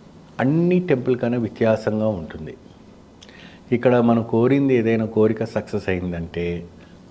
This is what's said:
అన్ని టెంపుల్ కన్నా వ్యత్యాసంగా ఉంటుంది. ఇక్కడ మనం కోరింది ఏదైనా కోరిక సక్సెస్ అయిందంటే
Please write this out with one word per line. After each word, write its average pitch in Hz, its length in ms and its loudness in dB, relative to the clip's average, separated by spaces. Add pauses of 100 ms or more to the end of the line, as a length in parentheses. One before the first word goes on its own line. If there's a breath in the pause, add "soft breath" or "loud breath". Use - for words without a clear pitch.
(400)
అన్ని 170 400 2
టెంపుల్ 127 360 0
కన్నా 120 220 -2
వ్యత్యాసంగా 110 680 0
ఉంటుంది. 80 460 -8 (1160 loud breath)
ఇక్కడ 123 240 4
మనం 117 260 4
కోరింది 131 520 2
ఏదైనా 113 300 0
కోరిక 110 400 0
సక్సెస్ 107 440 -6
అయిందంటే 87 760 -4 (460 loud breath)